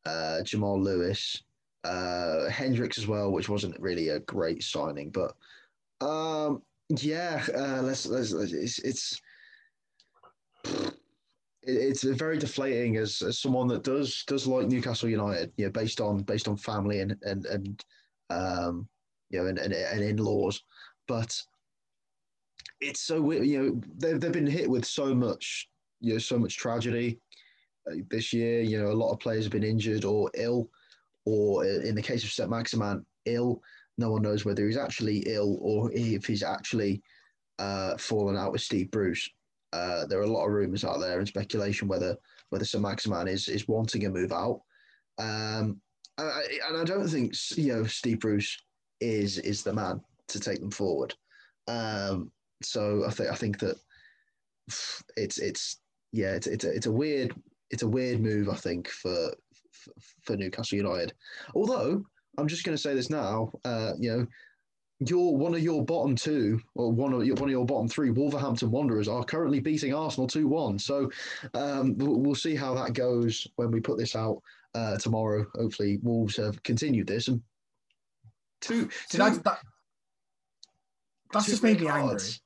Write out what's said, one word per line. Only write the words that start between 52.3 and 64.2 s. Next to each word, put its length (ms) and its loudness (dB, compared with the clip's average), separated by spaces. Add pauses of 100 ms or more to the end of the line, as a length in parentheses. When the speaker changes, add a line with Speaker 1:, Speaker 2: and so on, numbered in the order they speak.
Speaker 1:
so 440 0
I 40 0
think, 200 -2
I 40 -2
think 260 -2
that 160 0 (1400)
it's, 220 -2
it's, 400 -4 (340)
yeah, 220 0
it's, 120 -2
it's 180 -2
a, 60 2
it's 160 0
a 60 2
weird, 420 0 (360)
it's 120 -4
a 60 2
weird 320 2
move, 280 4
I 60 0
think, 340 -4
for, 460 -2 (360)
for, 220 -20 (300)
for 140 -2
Newcastle 400 -2
United. 380 0 (400)
Although 500 2 (340)
I'm 100 0
just 160 -4
gonna 140 0
say 160 -2
this 160 0
now, 400 0 (140)
uh, 340 -2
you 120 0
know, 160 2 (840)